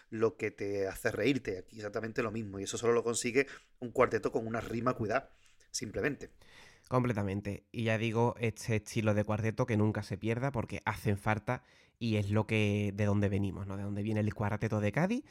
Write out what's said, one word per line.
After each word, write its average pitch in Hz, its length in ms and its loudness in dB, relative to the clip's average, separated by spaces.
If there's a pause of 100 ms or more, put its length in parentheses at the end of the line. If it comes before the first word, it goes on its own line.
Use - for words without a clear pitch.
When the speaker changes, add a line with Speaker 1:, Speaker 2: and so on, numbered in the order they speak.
(100)
Speaker 1:
lo 110 260 0
que 107 140 -4
te 101 380 -2
hace 104 240 -4
reírte. 110 460 0
Aquí - 180 -16
exactamente 110 440 -6
lo 113 120 -2
mismo, 101 260 -6
y 98 60 -6
eso 107 140 -6
solo 117 160 2
lo 113 100 2
consigue 120 420 2 (320)
un 120 140 -8
cuarteto 117 400 4
con 117 120 -2
una 113 160 -4
rima 117 340 0
cuidada, 117 360 -2 (400)
simplemente. - 600 -4 (560)
Speaker 2:
Completamente. 101 840 0
Y 113 140 -4
ya 110 120 2
digo, 113 440 2
este 113 360 0
estilo 107 380 2
de 104 100 4
cuarteto 107 420 0
que 110 100 2
nunca 107 260 2
se 98 160 -6
pierda 113 340 -2
porque 107 320 -4
hacen 104 320 0
falta 107 460 -2 (360)
y 110 180 0
es 104 140 0
lo 107 160 4
que, 104 480 2
de 104 120 2
donde 101 240 4
venimos, 98 360 -2
¿no? 98 120 -6
De 101 60 -6
donde 101 180 -4
viene 107 180 0
el 104 140 0
cuarteto 104 460 0
de 104 120 2
Cádiz, 202 380 0